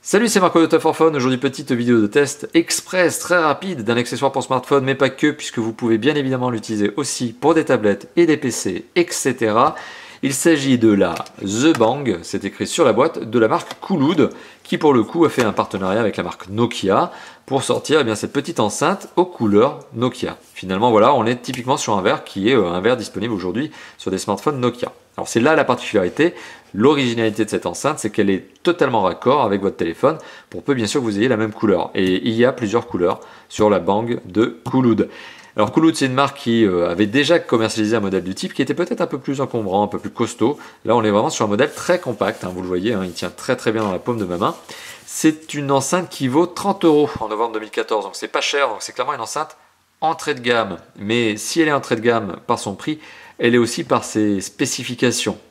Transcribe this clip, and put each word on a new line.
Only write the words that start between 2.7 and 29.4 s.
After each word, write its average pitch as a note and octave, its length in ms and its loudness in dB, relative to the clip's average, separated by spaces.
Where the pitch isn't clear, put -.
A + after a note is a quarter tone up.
très F3+ 180 0
rapide, D#3 460 -2
d'un A#2 120 2
accessoire B2 360 0
pour C3 100 -2
smartphone, C3 420 0
mais C3 100 0
pas C3+ 140 2
que, D3+ 220 0
puisque - 300 -8
vous A2 120 -2
pouvez A2+ 240 0
bien C3+ 180 0
évidemment C3 360 -2
l'utiliser G#2+ 460 -2
aussi C3 360 -4
pour D#3 220 2
des D#3 100 4
tablettes G#2+ 500 0
et E3+ 120 6
des D3+ 100 4
P C3+ 140 -2
C, - 340 -6
et E3+ 120 2
cetera. A#2+ 680 0
Il C3+ 120 -2
s'agit C#3 420 2
de A2+ 160 4
la F#2 220 2
The A#2+ 380 2
Bang, A#2 440 0
c'est F#2+ 220 -8
écrit G2 220 -6
sur E3 180 0
la A#2 80 6
boîte, C3 260 2
de A2+ 200 -2
la A2+ 100 4
marque - 320 -4
Coolwood, D3+ 480 2
qui - 140 -4
pour D3 160 4
le A#2 120 4
coup E3+ 200 2
a D#3+ 60 4
fait C3 120 0
un G#2 100 2
partenariat G2 480 -2
avec G#2 180 -2
la F#2 40 -4
marque F2 280 -10
Nokia A#2 600 0
pour C3 160 -2
sortir, C3+ 380 0
eh C3 40 0
bien, A2 100 -2
cette - 180 -6
petite C#3 280 -4
enceinte - 560 -2
aux F3+ 80 2
couleurs A#2 560 2
Nokia. A#2 420 -4
Finalement, G2 380 0
voilà, A2+ 240 6
on A#2 100 2
est B2 160 -2
typiquement C3 380 -4
sur G#2+ 180 -2
un F#2 60 -2
verre C#3 220 0
qui G2 260 -2
est, C3+ 40 4
euh, F#2+ 140 2
un F2+ 140 -4
verre A2 160 2
disponible G#2+ 340 -6
aujourd'hui F#2+ 380 -4
sur - 140 -8
des F#2+ 80 -2
smartphones B2+ 420 -2
Nokia. A#2+ 320 -2
Alors - 120 -8
c'est - 100 0
là D3+ 160 6
la D3 100 4
particularité, C#3+ 680 0
l'originalité A#2 720 2
de G2+ 60 -6
cette F#2 160 -4
enceinte, C#3 340 -4
c'est G#2+ 100 -4
qu'elle - 200 2
est - 180 -2
totalement C3+ 380 2
raccord A#2+ 400 2